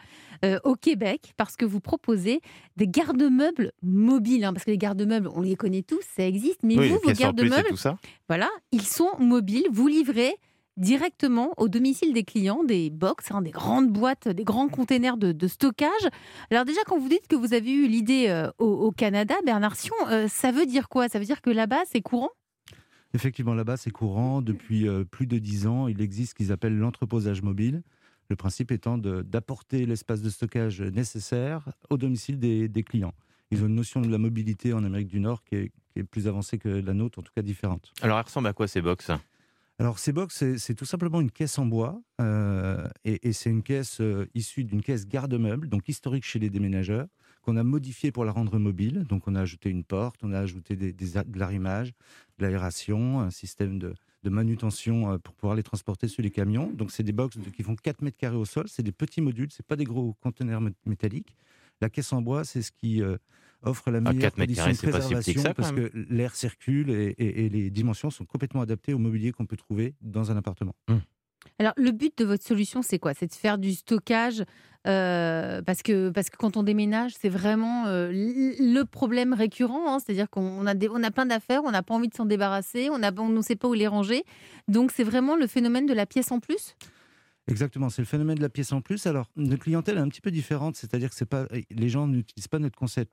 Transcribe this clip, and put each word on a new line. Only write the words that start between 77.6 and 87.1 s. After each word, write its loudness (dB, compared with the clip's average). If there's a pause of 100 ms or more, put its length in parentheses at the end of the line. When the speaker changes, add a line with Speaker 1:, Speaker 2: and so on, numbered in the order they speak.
Speaker 1:
euh, 0
l-, 0
le 4
problème 0
récurrent, 0
hein, -2
c'est-à-dire -2
qu'on, -2
on -2
a 2
des, 0
on -2
a 2
plein 0
d'affaires, 0
on 0
n'a 2
pas -2
envie 0
de -8
s'en -2
débarrasser, 0
on -2
a, 2
on 0
ne 2
sait 0
pas -2
où 2
les 2
ranger. 0 (440)
Donc, 4
c'est 0
vraiment 2
le 2
phénomène 2
de 2
la 2
pièce -2
en 0
plus ? -6 (720)